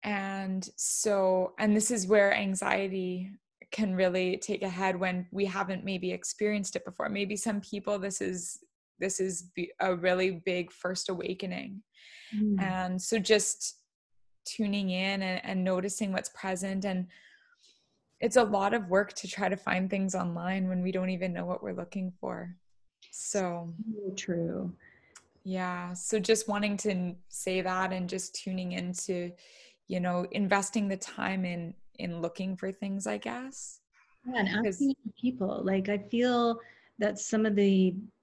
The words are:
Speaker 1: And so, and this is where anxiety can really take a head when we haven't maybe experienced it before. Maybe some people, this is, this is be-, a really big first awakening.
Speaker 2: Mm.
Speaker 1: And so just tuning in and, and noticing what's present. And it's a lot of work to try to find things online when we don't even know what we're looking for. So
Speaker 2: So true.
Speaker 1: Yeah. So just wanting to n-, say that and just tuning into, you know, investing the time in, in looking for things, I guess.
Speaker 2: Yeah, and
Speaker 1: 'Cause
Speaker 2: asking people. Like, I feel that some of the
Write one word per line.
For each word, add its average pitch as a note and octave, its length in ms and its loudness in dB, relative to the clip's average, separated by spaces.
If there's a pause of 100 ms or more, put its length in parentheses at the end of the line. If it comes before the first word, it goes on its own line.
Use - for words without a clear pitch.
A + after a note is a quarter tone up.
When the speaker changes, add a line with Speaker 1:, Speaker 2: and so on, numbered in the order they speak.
Speaker 1:
And G3 720 -2
so, F#3 800 2
and G#3 180 6
this G#3+ 140 4
is G#3 160 0
where G3+ 280 8
anxiety F#3+ 960 0 (400)
can G3+ 240 0
really F#3 440 4
take - 240 -4
a G3 60 -2
head F#3 300 0
when F3+ 320 0
we G3 140 0
haven't F#3+ 400 -2
maybe F#3 260 -2
experienced G3+ 640 -2
it F#3+ 100 -4
before. F#3+ 240 -4
Maybe G3+ 280 -2
some G3+ 240 -2
people, G3+ 380 -4
this F#3+ 220 -4
is, F#3 380 -4 (400)
this F#3+ 220 -2
is F#3 220 -2 (120)
be-, F3 160 -4 (100)
a F#3+ 140 4
really F#3 360 4 (140)
big F3 280 -2
first - 360 -4
awakening. F#3 760 -4 (520)
Speaker 2:
Mm. G#3 260 4
Speaker 1:
And F#3 400 0
so - 180 0
just - 580 2 (680)
tuning G3+ 440 0
in F#3+ 320 0
and, F#3 220 -2
and F#3 180 0
noticing F#3+ 500 0
what's F#3+ 180 -2
present. F#3+ 540 -4
And F#3 220 0 (1120)
it's A#3 160 4
a B3 60 10
lot G3+ 320 4
of G#3+ 140 -2
work G3 260 4
to - 140 -8
try F#3+ 200 -2
to F#3+ 80 0
find F#3 320 0
things F#3+ 260 0
online F3+ 540 0
when F#3 140 0
we F3+ 80 0
don't F#3 200 0
even F#3 220 -2
know F3 120 -4
what F3+ 180 -4
we're G3+ 100 -6
looking F3+ 480 -6
for. F3+ 360 -8 (560)
So E3+ 600 -4 (360)
Speaker 2:
So F#3 80 -6
true. F3 560 -2 (720)
Speaker 1:
Yeah. F3+ 480 -4
So G3 260 -2
just G#3+ 300 2
wanting G3+ 300 0
to G#3 120 0
n-, F3+ 260 -2 (120)
say F#3 320 -2
that F#3 320 0
and F3+ 160 -4
just F#3 260 -6
tuning F#3 380 -6
into, F3+ 580 -4 (560)
you F#3 140 -2
know, F3+ 320 0
investing G3+ 560 2
the F#3+ 80 0
time F#3+ 480 -2
in, F3 300 -4 (240)
in E3+ 240 -4
looking F#3 340 -4
for F#3+ 160 -4
things, G3 340 -6
I G#3 120 -2
guess. B3 600 -10 (460)
Speaker 2:
Yeah, B3 140 0
and F#3+ 80 4 (160)
Speaker 1:
'Cause G3 120 0
Speaker 2:
asking C#4 180 4 (260)
people. B3 440 0
Like, F#3+ 240 2
I G3+ 100 2
feel A#3+ 600 2 (400)
that G3+ 200 0
some G#3+ 280 2
of G#3 100 2
the F#3+ 380 6 (280)